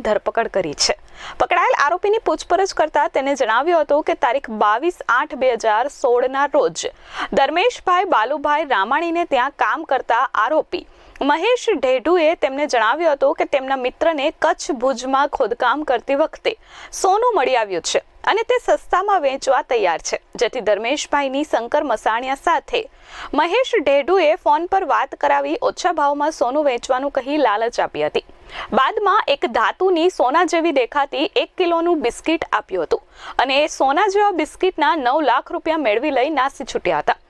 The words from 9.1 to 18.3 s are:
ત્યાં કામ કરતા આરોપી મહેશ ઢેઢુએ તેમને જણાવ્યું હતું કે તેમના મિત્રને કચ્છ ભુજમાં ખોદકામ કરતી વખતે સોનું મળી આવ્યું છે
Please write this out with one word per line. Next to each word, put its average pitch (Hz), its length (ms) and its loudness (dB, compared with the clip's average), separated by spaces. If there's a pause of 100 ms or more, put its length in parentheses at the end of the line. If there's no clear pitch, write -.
ત્યાં 247 280 0
કામ 247 300 -2
કરતા 240 300 0 (200)
આરોપી 277 400 -2 (460)
મહેશ 427 400 0
ઢેઢુએ 302 580 2 (140)
તેમને 285 320 -2
જણાવ્યું 277 420 2
હતું 277 240 0
કે 330 160 -4
તેમના 262 300 -2
મિત્રને 302 420 -2 (160)
કચ્છ 339 240 0 (160)
ભુજમાં 262 540 0
ખોદકામ 254 520 0
કરતી 269 320 0
વખતે - 300 -4 (480)
સોનું 427 400 2
મળી 262 220 2
આવ્યું 185 280 -4
છે - 160 -2 (240)